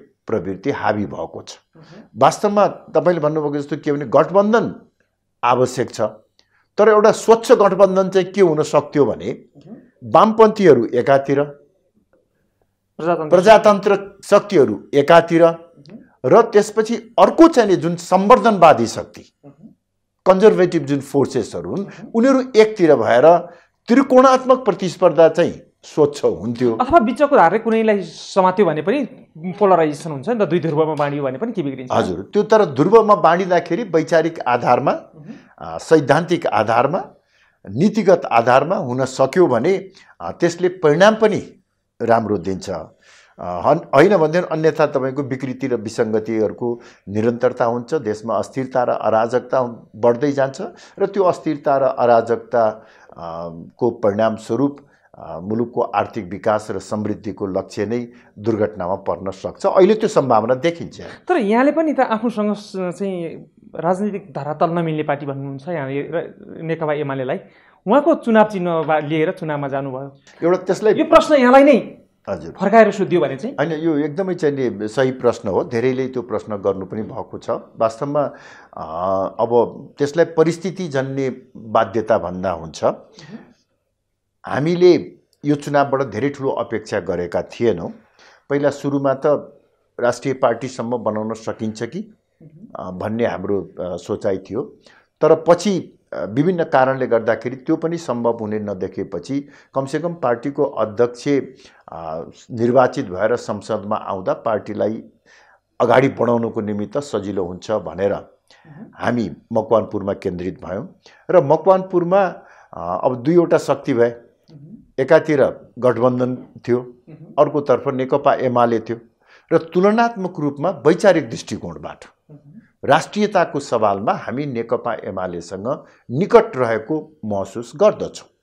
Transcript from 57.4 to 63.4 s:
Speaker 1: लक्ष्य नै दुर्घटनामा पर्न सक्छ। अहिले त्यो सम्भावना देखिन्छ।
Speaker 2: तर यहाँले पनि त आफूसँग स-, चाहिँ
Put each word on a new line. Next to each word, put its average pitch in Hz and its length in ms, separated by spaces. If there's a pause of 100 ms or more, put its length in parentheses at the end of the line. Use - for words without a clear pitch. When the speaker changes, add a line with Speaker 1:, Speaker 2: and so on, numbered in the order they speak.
Speaker 1:
लक्ष्य 95 380
नै 120 220 (320)
दुर्घटनामा 104 560
पर्न 95 360
सक्छ। - 340
अहिले 190 280
त्यो 208 160
सम्भावना 123 440
देखिन्छ। 127 480
Speaker 2:
तर - 360
यहाँले 240 340
पनि 311 220
त 269 60
आफूसँग 214 540
स-, 202 220
चाहिँ 175 720 (300)